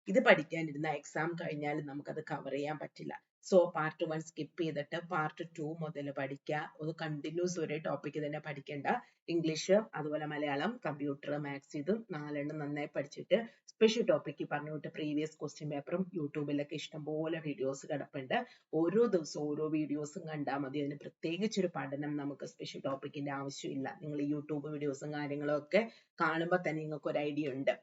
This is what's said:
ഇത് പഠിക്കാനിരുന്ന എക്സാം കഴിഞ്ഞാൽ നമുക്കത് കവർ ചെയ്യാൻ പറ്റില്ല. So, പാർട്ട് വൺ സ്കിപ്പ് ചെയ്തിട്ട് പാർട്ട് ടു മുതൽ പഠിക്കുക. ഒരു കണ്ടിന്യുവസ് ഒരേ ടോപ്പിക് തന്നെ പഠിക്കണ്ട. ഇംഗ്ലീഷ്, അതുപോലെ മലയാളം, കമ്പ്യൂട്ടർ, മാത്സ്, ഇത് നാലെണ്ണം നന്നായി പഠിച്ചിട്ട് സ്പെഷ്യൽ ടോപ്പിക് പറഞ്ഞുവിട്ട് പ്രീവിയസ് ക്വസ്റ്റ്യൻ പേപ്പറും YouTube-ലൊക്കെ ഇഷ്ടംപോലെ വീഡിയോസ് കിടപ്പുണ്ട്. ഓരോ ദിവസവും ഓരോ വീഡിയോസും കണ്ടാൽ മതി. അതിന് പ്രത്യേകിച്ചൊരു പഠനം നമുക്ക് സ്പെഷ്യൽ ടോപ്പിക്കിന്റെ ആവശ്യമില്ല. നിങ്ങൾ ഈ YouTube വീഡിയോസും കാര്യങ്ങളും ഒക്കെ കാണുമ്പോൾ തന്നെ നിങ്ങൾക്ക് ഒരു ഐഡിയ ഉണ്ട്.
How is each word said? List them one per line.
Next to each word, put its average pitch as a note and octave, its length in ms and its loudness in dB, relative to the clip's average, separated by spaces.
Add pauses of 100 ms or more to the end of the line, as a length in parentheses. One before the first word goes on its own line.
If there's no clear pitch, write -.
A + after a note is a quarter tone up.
ഇത് G#3 200 6
പഠിക്കാനിരുന്ന D#3 640 6 (100)
എക്സാം E3 320 0 (100)
കഴിഞ്ഞാൽ D3+ 360 -2 (140)
നമുക്കത് D3 300 -6 (100)
കവർ D3 260 -4
ചെയ്യാൻ D3 260 -2
പറ്റില്ല. D3 300 -10 (300)
So, F#3+ 140 8 (120)
പാർട്ട് D#3 340 0
വൺ D#3+ 160 0
സ്കിപ്പ് D#3+ 420 -6
ചെയ്തിട്ട് D#3 440 -2
പാർട്ട് D#3+ 440 -2
ടു D3+ 160 -6 (120)
മുതൽ D3+ 320 -6
പഠിക്കുക. C#3 520 -4 (160)
ഒരു D#3 140 -4
കണ്ടിന്യുവസ് D#3+ 680 -2
ഒരേ D3+ 180 0
ടോപ്പിക് D#3 420 -4
തന്നെ D3 200 -2
പഠിക്കണ്ട. C#3+ 460 -6 (420)
ഇംഗ്ലീഷ്, E3 500 4 (160)
അതുപോലെ D3+ 320 -2
മലയാളം, D3 540 0
കമ്പ്യൂട്ടർ, C#3+ 580 -2
മാത്സ്, C#3+ 380 -6
ഇത് D3+ 180 0 (160)
നാലെണ്ണം D3 480 -4
നന്നായി D3 340 -4
പഠിച്ചിട്ട് - 460 2 (300)
സ്പെഷ്യൽ A3+ 360 6
ടോപ്പിക് D3+ 400 2
പറഞ്ഞുവിട്ട് D3+ 440 -4
പ്രീവിയസ് D3+ 500 -2
ക്വസ്റ്റ്യൻ D3+ 320 -6
പേപ്പറും D#3+ 320 0 (100)
YouTube-ലൊക്കെ D3 640 -2
ഇഷ്ടംപോലെ D#3 640 -4
വീഡിയോസ് C3+ 460 -4
കിടപ്പുണ്ട്. C#3 480 -4 (400)
ഓരോ E3+ 320 6
ദിവസവും D#3+ 380 2
ഓരോ D3 240 0
വീഡിയോസും D3+ 600 -2
കണ്ടാൽ C#3+ 300 -2
മതി. C#3 200 -2
അതിന് C#3+ 200 -2
പ്രത്യേകിച്ചൊരു F3+ 760 0
പഠനം C#3 420 -2
നമുക്ക് C#3+ 300 -4
സ്പെഷ്യൽ - 380 -10
ടോപ്പിക്കിന്റെ C#3 480 -4
ആവശ്യമില്ല. C#3 560 -4 (120)
നിങ്ങൾ D3 200 -4
ഈ C#3+ 100 0
YouTube D3 380 -2
വീഡിയോസും D3 440 -4
കാര്യങ്ങളും D3 440 0
ഒക്കെ F#3 260 4 (360)
കാണുമ്പോൾ E3+ 440 2
തന്നെ D#3 200 0
നിങ്ങൾക്ക് D#3 280 -4
ഒരു D3 80 2
ഐഡിയ D3 340 0
ഉണ്ട്. C3+ 200 2 (100)